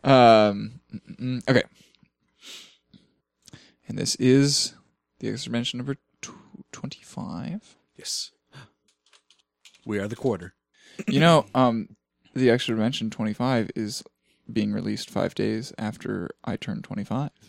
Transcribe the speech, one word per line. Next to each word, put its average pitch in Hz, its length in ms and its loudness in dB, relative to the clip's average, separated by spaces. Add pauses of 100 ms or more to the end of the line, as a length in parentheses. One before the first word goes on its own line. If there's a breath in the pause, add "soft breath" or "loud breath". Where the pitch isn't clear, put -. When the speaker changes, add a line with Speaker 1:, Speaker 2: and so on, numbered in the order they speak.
Speaker 1:
Um, 113 760 6 (120)
mm, - 260 -16
mm, 127 300 -6
okay. 127 140 4 (2250 loud breath)
And - 100 -12
this - 180 -4
is 139 580 2 (460)
the 107 100 -6
extra 113 220 -8
dimension 120 260 -6
number 131 180 -6 (260)
tw-, - 100 -16 (400)
twenty-five. - 1040 -12 (220)
Speaker 2:
Yes. - 340 -10 (1500 loud breath)
We 104 140 -4
are 101 80 -4
the 117 80 -8
quarter. 90 380 -4 (540 loud breath)
Speaker 1:
You 135 120 2
know, 160 340 6
um, 120 420 0 (380)
the 127 160 4
extra 117 260 2
dimension 113 340 -2
twenty-five 113 680 -2
is 110 280 -6 (480)
being 104 220 -2
released 104 360 -6
five 95 260 -4
days 110 420 -4
after - 520 -8 (140)
I 101 120 -6
turn - 260 -8
twenty-five. 110 480 -8 (200)